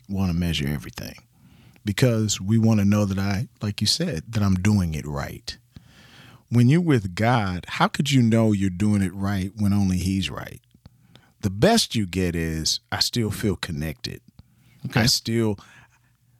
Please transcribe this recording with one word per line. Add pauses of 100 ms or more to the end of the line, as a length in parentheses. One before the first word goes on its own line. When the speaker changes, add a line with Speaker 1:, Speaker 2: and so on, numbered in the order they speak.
Speaker 1:
wanna
measure
everything (680)
because
we
wanna
know
that
I, (120)
like
you
said,
that
I'm
doing
it
right. (920)
When
you're
with
God,
how
could
you
know
you're
doing
it
right
when
only
he's
right? (800)
The
best
you
get
is, (120)
"I
still
feel
connected." (680)
Speaker 2:
Okay.
Speaker 1:
I
still, (800)